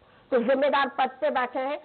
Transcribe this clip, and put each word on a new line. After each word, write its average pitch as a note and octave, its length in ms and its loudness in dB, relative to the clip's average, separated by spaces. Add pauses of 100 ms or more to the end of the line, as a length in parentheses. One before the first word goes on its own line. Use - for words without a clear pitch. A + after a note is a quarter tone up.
(300)
तो C4 80 2
जिम्मेदार C4+ 500 2
पद C4 220 -2 (100)
पे D4+ 100 0
बैठे B3 280 -2
हैं, C4+ 260 -4